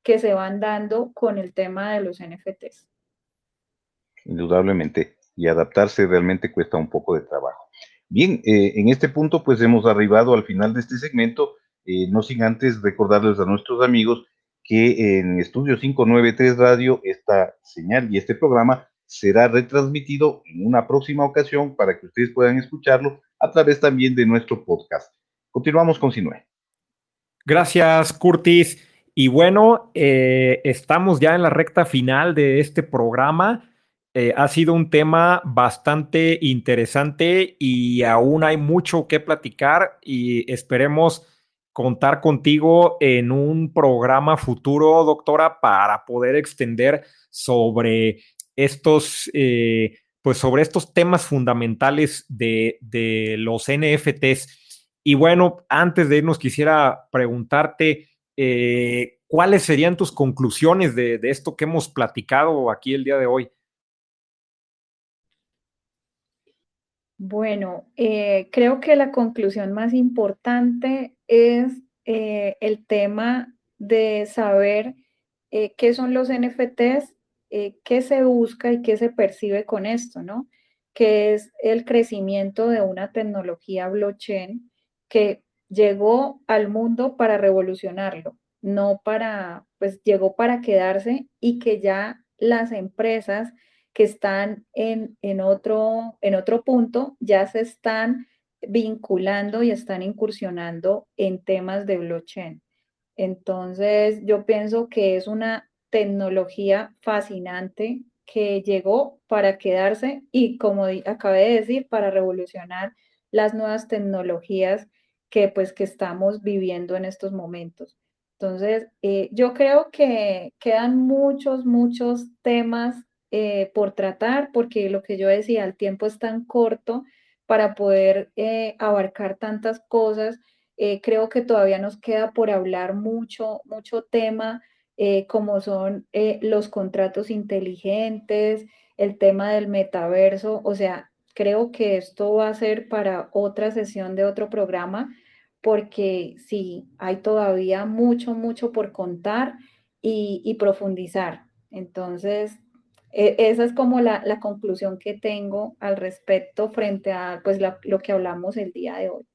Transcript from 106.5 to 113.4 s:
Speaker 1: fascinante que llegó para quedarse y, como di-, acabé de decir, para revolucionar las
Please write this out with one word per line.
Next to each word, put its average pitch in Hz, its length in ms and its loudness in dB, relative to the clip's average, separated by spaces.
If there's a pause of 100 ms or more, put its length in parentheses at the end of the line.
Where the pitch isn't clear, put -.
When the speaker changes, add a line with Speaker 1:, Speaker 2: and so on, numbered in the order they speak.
Speaker 1:
fascinante 202 1000 -8 (220)
que 202 360 -4
llegó 202 640 -2
para 196 300 0
quedarse 202 760 -2
y, 240 260 0
como 196 300 -2
di-, 190 180 -6
acabé 196 440 2
de 233 100 2
decir, 247 300 -4
para 208 220 -2
revolucionar 185 840 -6 (360)
las 214 240 0